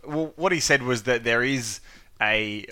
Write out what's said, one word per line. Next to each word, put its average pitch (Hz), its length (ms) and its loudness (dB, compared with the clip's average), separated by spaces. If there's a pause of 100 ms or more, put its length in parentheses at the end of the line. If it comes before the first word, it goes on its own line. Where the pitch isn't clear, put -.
well, 151 300 -4
what 180 160 0
he 165 80 0
said 139 220 2
was 120 220 0
that 117 200 0
there 117 180 2
is 123 380 -2 (400)
a 107 520 0